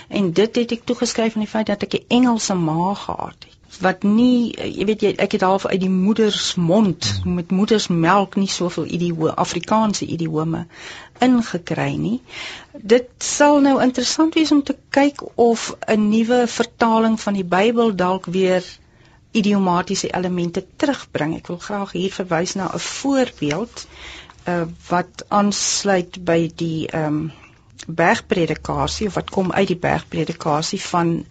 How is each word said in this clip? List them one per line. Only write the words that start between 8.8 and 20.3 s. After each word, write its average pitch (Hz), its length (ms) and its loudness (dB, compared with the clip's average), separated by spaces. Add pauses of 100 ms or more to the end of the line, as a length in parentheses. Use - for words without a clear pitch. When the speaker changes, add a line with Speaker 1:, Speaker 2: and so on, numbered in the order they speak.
Speaker 1:
idio-, 170 500 -2
Afrikaanse 202 680 -2
idiome 160 600 -4 (540)
ingekry 175 800 0
nie. 190 240 -2 (600)
Dit 233 280 4 (100)
sal 294 400 4
nou 277 240 4
interessant 262 500 0
wees 311 180 2
om 285 120 4
te 277 120 -4 (140)
kyk 285 320 2 (160)
of 233 380 2 (120)
'n 214 220 2
nuwe 233 380 4
vertaling 226 720 2
van 202 140 -2
die 196 100 -2
Bybel 214 520 2
dalk 185 300 0
weer 185 380 0 (680)
idiomatiese 190 840 0
elemente 180 500 -4 (120)